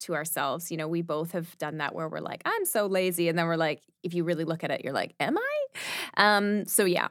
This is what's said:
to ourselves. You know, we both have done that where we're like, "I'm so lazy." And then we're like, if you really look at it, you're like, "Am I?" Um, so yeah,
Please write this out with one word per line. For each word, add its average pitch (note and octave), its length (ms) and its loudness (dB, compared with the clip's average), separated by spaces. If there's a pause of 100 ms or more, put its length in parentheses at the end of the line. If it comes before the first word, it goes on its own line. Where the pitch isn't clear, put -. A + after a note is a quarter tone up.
to F3 140 -4
ourselves. D3 560 -2
You E3+ 80 -4
know, D#3 100 -4
we E3+ 140 0
both E3 300 -2
have E3+ 260 -6
done D#3 200 -4
that D3 160 -2
where D#3+ 140 -4
we're D#3 120 -8
like, - 240 -6
"I'm G#4 200 0
so G#3+ 220 2
lazy." F#3 420 2
And E3 100 2
then E3+ 80 4
we're E3 100 2
like, D#3 260 0 (200)
if E3+ 120 -4
you E3+ 100 0
really E3 200 0
look D#3+ 200 -4
at D3 60 -2
it, - 140 -2
you're C3+ 100 -6
like, F#2+ 260 -2
"Am A#3 180 0
I?" C#5+ 280 -2 (500)
Um, G#3 500 4
so - 180 4
yeah, F3 260 2